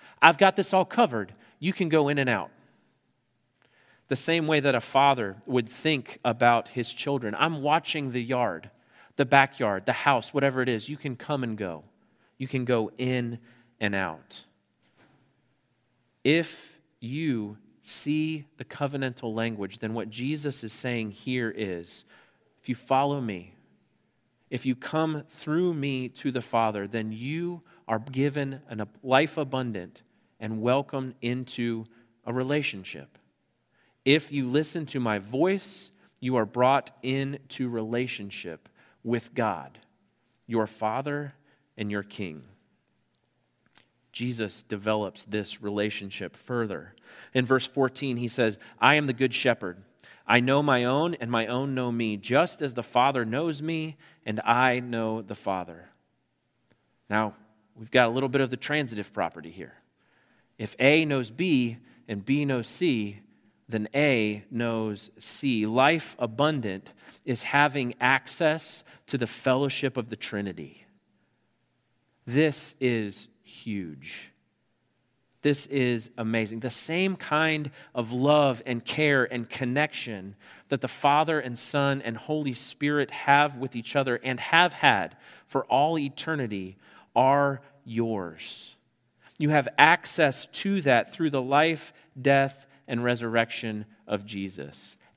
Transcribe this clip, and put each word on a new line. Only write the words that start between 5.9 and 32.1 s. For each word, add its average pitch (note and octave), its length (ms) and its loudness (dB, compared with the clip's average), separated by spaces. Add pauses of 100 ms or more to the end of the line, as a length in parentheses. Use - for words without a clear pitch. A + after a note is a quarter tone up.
about A#2+ 440 4
his A#2+ 220 -4
children. B2 460 -4
"I'm D#3 240 0
watching D3 520 0
the A#2+ 100 -2
yard, A#2 480 -2 (440)
the C#3 100 2
backyard, A#2+ 600 4
the B2+ 80 2
house, C3 400 2
whatever C3+ 300 2
it B2+ 60 2
is. A2 200 -2
You D3 80 -8
can C3 180 -6
come C#3 280 -4
and A2+ 120 -4
go. F2 280 -8 (560)
You C3 80 -6
can B2+ 180 -4
go A#2 320 0
in B2 420 -2 (400)
and G2+ 140 0
out." F2+ 520 -6 (1800)
If - 560 0 (200)
you A#2 600 -4 (240)
see D#3 640 -4 (120)
the - 80 -12
covenantal C3 680 -6
language, A2 460 -4
then A2 140 -6
what A2+ 160 -6
Jesus C#3 540 -6
is A2 100 -10
saying A#2 380 -4
here A#2+ 440 -4
is, F#2 500 -8 (540)
if - 80 -14
you B2+ 60 -4
follow C#3 480 0
me, F#2 320 -8 (960)
if B2 160 -6
you B2+ 100 0
come D#3 520 -2
through E3+ 480 -2
me C3+ 340 -4
to - 220 -4
the B2 100 -2
Father, A2 460 0
then A2 240 -6
you D#3 500 -8 (260)
are A2 120 0
given C#3 680 -2
a G#2+ 200 -6 (160)
life C#3 340 2
abundant B2+ 640 -6 (380)
and A2 220 -6
welcomed C3 600 0
into A#2 640 -4 (400)